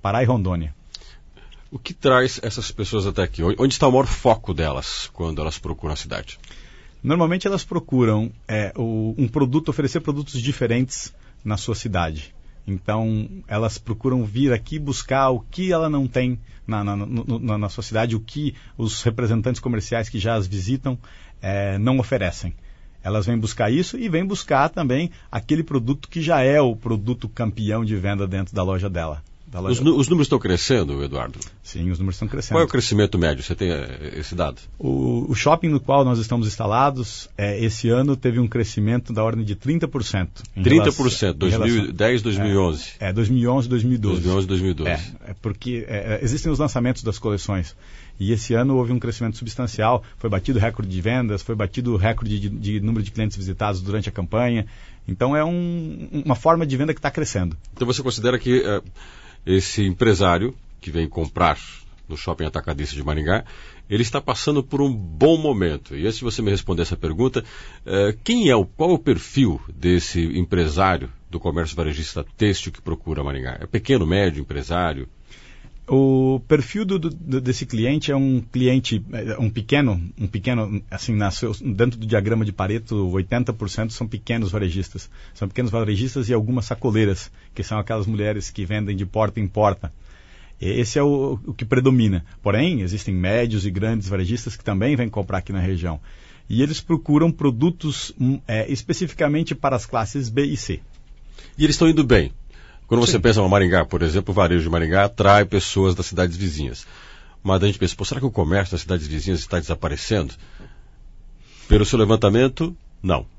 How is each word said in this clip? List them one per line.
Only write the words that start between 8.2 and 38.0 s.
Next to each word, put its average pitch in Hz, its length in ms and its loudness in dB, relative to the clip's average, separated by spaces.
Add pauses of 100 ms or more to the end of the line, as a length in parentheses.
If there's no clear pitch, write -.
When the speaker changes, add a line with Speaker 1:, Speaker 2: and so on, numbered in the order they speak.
Speaker 1:
é, 107 260 -2
o, 110 420 -2
um 123 120 2
produto, 147 400 2
oferecer 147 320 -2
produtos 143 400 -4
diferentes 127 720 -2 (320)
na 104 100 -2
sua 107 200 -4
cidade. 85 580 -4 (340)
Então, 107 600 -2 (200)
elas 110 320 -2
procuram 123 460 -2
vir 123 260 0
aqui 120 260 -2
buscar 135 520 0
o 123 100 0
que 185 320 -4
ela 160 180 2
não 143 160 0
tem 127 320 0 (300)
na, 107 160 -2
na, 101 120 -2
no, 101 120 -6
no, 117 500 -2
na 104 100 -2
sua 113 140 -8
cidade, 113 340 -2
o 107 40 -2
que 143 340 -6 (240)
os 113 240 -4
representantes 117 580 0
comerciais 117 480 -4
que 110 120 -6
já 113 160 0
as 101 100 0
visitam, 120 540 -4 (420)
é, 98 380 -2
não 127 180 2
oferecem. 92 560 -2 (500)
Elas 101 220 0
vêm 117 140 0
buscar 110 320 0
isso 180 260 0
e 226 100 -4
vêm 165 160 0
buscar 180 460 0
também 156 400 0 (220)
aquele 151 320 0
produto 139 440 -2
que 170 140 -6
já 151 200 2
é 139 200 6
o 120 140 4
produto 110 520 -2
campeão 110 560 -2
de 107 120 -2
venda 101 320 -2
dentro 92 260 -4
da 98 80 -2
loja 95 260 0
dela. 80 360 -4 (240)
Da 87 120 -12
loja 98 140 0
Speaker 2:
Os 117 60 0
nu-, 156 180 4
os 135 100 4
números 156 200 4
estão 139 100 2
crescendo, 87 680 0
Eduardo? 65 360 -6 (240)
Speaker 1:
Sim, - 260 -4
os 85 80 -2
números 95 200 -2
estão 110 100 -6
crescendo. 127 240 -6
Speaker 2:
Qual 165 100 4
é 160 40 6
o - 40 -8
crescimento 107 480 2
médio? 76 260 2
Você - 120 -4
tem, 92 160 -2
eh, 69 460 -8
esse 76 180 -8
dado? 73 260 -4 (160)
Speaker 1:
O, 123 500 0
o 131 60 0
shopping 160 360 2
no 143 100 4
qual 139 260 4
nós 120 140 2
estamos 113 260 -2
instalados, 117 880 -2
é, 101 240 -2
esse 113 300 0
ano 131 260 4